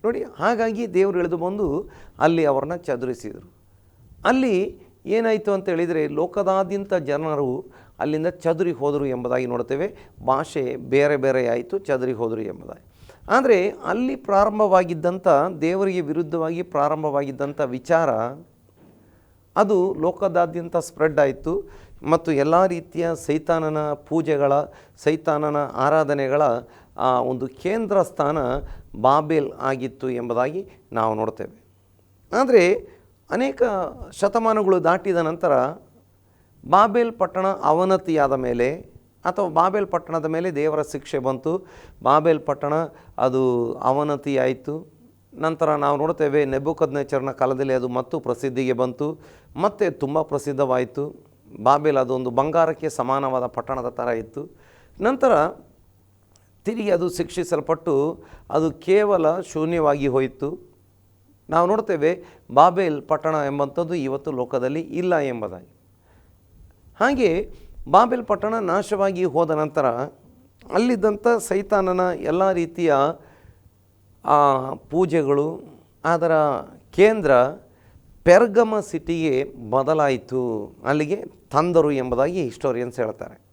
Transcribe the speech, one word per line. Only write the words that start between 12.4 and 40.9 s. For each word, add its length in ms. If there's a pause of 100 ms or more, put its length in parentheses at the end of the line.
ಎಂಬುದಾಗಿ. 440 (440)
ಆದರೆ 400
ಅಲ್ಲಿ 460
ಪ್ರಾರಂಭವಾಗಿದ್ದಂಥ, 1120 (340)
ದೇವರಿಗೆ 400
ವಿರುದ್ಧವಾಗಿ 600
ಪ್ರಾರಂಭವಾಗಿದ್ದಂಥ 1000
ವಿಚಾರ, 480 (1500)
ಅದು 380
ಲೋಕದಾದ್ಯಂತ 840
ಸ್ಪ್ರೆಡ್ 420
ಆಯಿತು 440 (460)
ಮತ್ತು 220
ಎಲ್ಲ 340
ರೀತಿಯ 500
ಸೈತಾನನ 800
ಪೂಜೆಗಳ, 600 (440)
ಸೈತಾನನ 600
ಆರಾಧನೆಗಳ, 840 (560)
ಆ, 240
ಒಂದು 260
ಕೇಂದ್ರ 540
ಸ್ಥಾನ 360 (640)
ಬಾಬೆಲ್ 580
ಆಗಿತ್ತು 500
ಎಂಬುದಾಗಿ 600 (220)
ನಾವು 220
ನೋಡ್ತೇವೆ. 500 (760)
ಆದರೆ 600 (320)
ಅನೇಕ 320 (480)
ಶತಮಾನಗಳು 720
ದಾಟಿದ 320
ನಂತರ 580 (960)
ಬಾಬೆಲ್ 420
ಪಟ್ಟಣ 360
ಅವನತಿಯಾದ 880
ಮೇಲೆ 420 (500)
ಅಥವಾ 240
ಬಾಬೆಲ್ 380
ಪಟ್ಟಣದ 380
ಮೇಲೆ 300
ದೇವರ 260
ಶಿಕ್ಷೆ 380